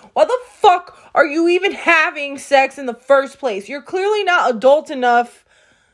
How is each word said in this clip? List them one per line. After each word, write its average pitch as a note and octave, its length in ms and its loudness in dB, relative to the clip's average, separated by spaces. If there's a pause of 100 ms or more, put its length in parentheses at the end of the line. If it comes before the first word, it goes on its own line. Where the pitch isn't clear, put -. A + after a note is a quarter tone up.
(140)
why D4 120 2
the B4 220 -2
fuck F4+ 500 0 (160)
are D4 140 2
you D#4+ 200 -2
even F4+ 260 0
having D4+ 680 -2
sex C4+ 400 0
in C4+ 80 -10
the A#3 80 -6
first C4+ 420 0
place? G#3 320 -8
You're C#4 140 -12
clearly G4+ 400 -4
not F4 260 0
adult C4+ 400 2
enough B3 560 -2 (480)